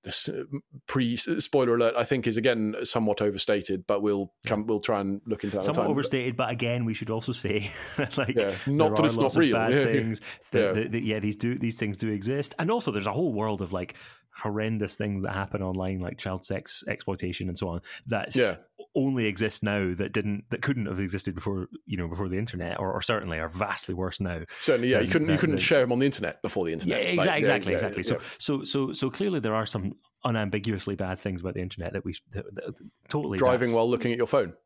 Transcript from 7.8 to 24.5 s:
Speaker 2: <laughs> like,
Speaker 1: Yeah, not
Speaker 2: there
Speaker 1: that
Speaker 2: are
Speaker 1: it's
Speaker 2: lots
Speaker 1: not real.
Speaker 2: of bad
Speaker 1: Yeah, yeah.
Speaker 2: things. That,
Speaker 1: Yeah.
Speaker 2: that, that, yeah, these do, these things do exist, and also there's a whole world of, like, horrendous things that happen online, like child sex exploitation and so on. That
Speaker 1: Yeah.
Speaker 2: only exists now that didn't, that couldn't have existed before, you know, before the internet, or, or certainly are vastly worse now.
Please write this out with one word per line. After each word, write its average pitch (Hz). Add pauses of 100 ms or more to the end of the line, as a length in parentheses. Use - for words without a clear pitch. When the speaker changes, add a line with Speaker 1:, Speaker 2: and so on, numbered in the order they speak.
Speaker 2:
<laughs> 143
like, 127
Speaker 1:
Yeah, 101 (120)
not -
Speaker 2:
there 143
Speaker 1:
that -
Speaker 2:
are 156
Speaker 1:
it's 117
Speaker 2:
lots 127
Speaker 1:
not 165
real. 139
Speaker 2:
of 113
bad 113
Speaker 1:
Yeah, 139
yeah. 139
Speaker 2:
things. 113 (320)
That, 120
Speaker 1:
Yeah. 101
Speaker 2:
that, 107
that, 113
yeah, 107
these 104
do, 120
these 117
things 104
do 110
exist, 117
and 165
also 226
there's 101
a 104
whole 151
world 104
of, 90
like, 90 (480)
horrendous 107
things 101
that 95
happen 98
online, 92
like 90
child 95
sex -
exploitation 92
and 87
so 95
on. 85 (280)
That 107
Speaker 1:
Yeah. 107 (400)
Speaker 2:
only 135
exists 104
now 101
that 92
didn't, 104
that -
couldn't 123
have 92
existed 95
before, 95 (180)
you 101
know, 87
before 87
the 90
internet, 92
or, 95
or -
certainly 85
are 80
vastly 92
worse 92
now. 87 (180)